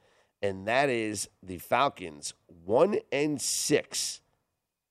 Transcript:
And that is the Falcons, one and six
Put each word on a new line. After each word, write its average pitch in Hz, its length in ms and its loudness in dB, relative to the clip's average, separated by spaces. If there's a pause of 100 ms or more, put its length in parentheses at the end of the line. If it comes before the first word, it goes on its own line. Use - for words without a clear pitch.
(420)
And 98 260 -4
that 135 220 4
is 110 400 -2 (120)
the 92 160 -10
Falcons, 90 760 -2 (140)
one 104 500 2 (140)
and 147 300 0
six - 800 -2 (680)